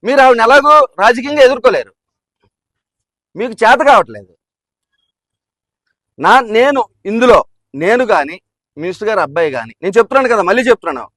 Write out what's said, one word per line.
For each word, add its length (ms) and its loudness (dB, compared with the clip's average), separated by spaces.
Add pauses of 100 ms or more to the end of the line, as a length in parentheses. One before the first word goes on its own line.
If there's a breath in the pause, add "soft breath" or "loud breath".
మీరు 160 2
ఆవిడని 220 4
ఎలాగో 280 4 (300)
రాజకీయంగా 420 0
ఎదుర్కోలేరు, 460 0 (1500)
మీకు 220 -8
చేత 180 2 (100)
కావట్లేదు. 420 0 (1900)
నా, 80 2 (240)
నేను 240 0 (300)
ఇందులో, 280 2 (440)
నేను 280 0
కానీ 260 -4 (440)
మినిస్టర్ 280 -8
గారి 160 -2
అబ్బాయి 320 -4
కానీ, 240 -12
నేను 160 -6
చెప్తున్నాను 360 0
కదా, 160 -2
మళ్ళీ 200 0
చెప్తున్నాను 360 -4 (120)